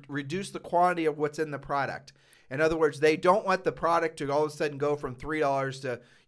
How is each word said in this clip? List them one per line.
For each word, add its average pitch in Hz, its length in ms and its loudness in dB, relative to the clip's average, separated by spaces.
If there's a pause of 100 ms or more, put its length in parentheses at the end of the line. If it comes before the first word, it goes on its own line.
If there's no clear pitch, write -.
reduce 143 440 -6
the 165 80 -10
quantity 175 460 2
of 147 120 0
what's 147 220 -2
in 156 120 -2
the 139 80 -6
product. 135 540 -4 (360)
In 139 120 -4
other 160 160 2
words, 147 240 2
they 156 160 6
don't 185 280 4
want 185 200 0
the 147 80 0
product 165 460 0
to 143 120 -4
all 151 140 2
of 147 60 -4
a - 40 -16
sudden 143 220 -2
go 147 180 0
from 135 200 -8
three 151 260 -4
dollars 135 400 0
to, 123 180 -6 (280)